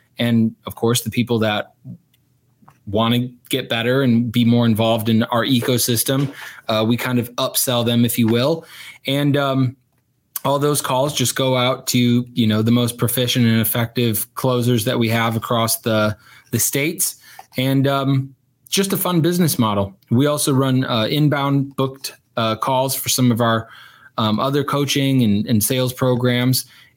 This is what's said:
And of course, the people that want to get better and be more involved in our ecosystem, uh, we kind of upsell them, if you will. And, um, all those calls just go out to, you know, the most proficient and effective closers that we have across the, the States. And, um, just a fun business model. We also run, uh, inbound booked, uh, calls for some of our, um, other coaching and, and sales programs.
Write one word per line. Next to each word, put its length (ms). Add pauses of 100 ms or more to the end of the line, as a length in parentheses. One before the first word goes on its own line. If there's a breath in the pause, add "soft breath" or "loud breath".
(160 loud breath)
And 380 (100)
of 120
course, 260
the 80
people 300
that 340 (1120)
want 280
to 180 (160)
get 200
better 340
and 300
be 120
more 220
involved 420
in 160
our 200
ecosystem, 880 (360 loud breath)
uh, 180
we 100
kind 240
of 160
upsell 480
them, 200
if 140
you 80
will. 380 (420 loud breath)
And, 300
um, 400 (680)
all 140
those 240
calls 320
just 220
go 200
out 320
to, 440
you 160
know, 140
the 100
most 260
proficient 480
and 140
effective 760
closers 500
that 140
we 100
have 280
across 440
the, 360 (340 loud breath)
the 80
States. 560 (420 loud breath)
And, 300
um, 480 (340)
just 240
a 40
fun 240
business 380
model. 380 (140)
We 160
also 260
run, 320
uh, 200
inbound 720
booked, 380 (220)
uh, 200
calls 400
for 120
some 220
of 100
our, 280 (500 loud breath)
um, 220
other 240
coaching 580
and, 240
and 160
sales 300
programs. 760 (300 loud breath)